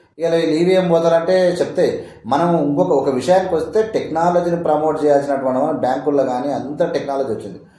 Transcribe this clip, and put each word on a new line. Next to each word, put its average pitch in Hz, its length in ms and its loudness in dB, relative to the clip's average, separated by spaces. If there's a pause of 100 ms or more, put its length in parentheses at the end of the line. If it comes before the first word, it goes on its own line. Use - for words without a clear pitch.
(200)
ఇలా 165 160 0
వీళ్ళు 156 200 0
ఈవీఎం 180 340 2
పోతారంటే 165 680 2
చెప్తే, - 460 0 (200)
మనం 156 380 2
ఇంకొక, 143 280 0
ఒక 139 180 2
విషయానికి 175 460 2
వస్తే 214 280 0
టెక్నాలజీని 175 800 -2
ప్రమోట్ 151 420 0
చేయాల్సినటువంటి 139 540 0
మనం 151 180 0
బ్యాంకుల్లో 135 460 0
కానీ 127 300 -4
అంత 147 380 -4
టెక్నాలజీ 135 420 -4
వచ్చింది. 101 260 -10 (200)